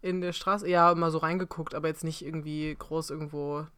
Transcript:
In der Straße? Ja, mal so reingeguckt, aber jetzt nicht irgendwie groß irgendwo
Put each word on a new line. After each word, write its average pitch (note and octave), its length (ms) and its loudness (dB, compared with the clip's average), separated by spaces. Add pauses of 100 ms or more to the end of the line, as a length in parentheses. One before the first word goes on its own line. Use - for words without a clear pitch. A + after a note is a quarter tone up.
In F#3 180 0
der F3+ 120 -2
Straße? G3+ 340 0
Ja, F3 280 8
mal E3 160 2
so D#3+ 80 0
reingeguckt, E3+ 560 -2
aber D3+ 120 -2
jetzt D#3+ 160 -4
nicht D#3+ 220 -6
irgendwie D3+ 520 -4
groß D#3 320 -6
irgendwo D3 560 -6 (120)